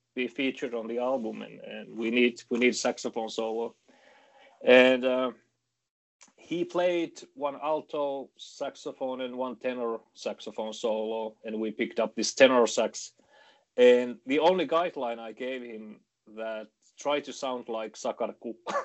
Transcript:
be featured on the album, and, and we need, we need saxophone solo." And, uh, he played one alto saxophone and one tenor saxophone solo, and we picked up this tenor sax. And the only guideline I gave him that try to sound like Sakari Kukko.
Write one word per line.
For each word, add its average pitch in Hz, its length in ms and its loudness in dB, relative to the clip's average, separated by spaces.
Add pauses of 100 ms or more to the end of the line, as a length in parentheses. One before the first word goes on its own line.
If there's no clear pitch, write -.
(160)
be 127 140 -2
featured 135 440 -4
on 113 140 -6
the 117 120 -6
album, 117 420 -4
and, 107 180 -16
and 107 380 -14
we 113 120 -2
need, 120 400 2
we 120 80 0
need 120 180 4
saxophone 117 540 -4
solo." 113 460 -4 (880)
And, 127 400 8
uh, 127 280 0 (1200)
he 170 140 -2
played 175 480 0 (200)
one 139 300 -4
alto 143 760 -4
saxophone 135 840 -8
and 123 160 -6
one 127 180 -6
tenor 123 420 -4 (180)
saxophone 110 580 -8
solo, 110 600 -4 (120)
and 110 80 -6 (100)
we 110 80 -4
picked 110 320 -4
up 107 120 -2
this 110 180 -2
tenor 127 340 8
sax. - 460 -4 (640)
And 123 400 6 (100)
the 139 120 2
only 170 280 4
guideline 147 500 0
I 113 140 -12
gave 127 320 -8
him 107 380 -14 (340)
that 110 320 -8 (320)
try 147 220 0
to 143 100 -10
sound 123 380 -6
like 110 260 -6
Sakari - 380 -4 (100)
Kukko. - 420 -8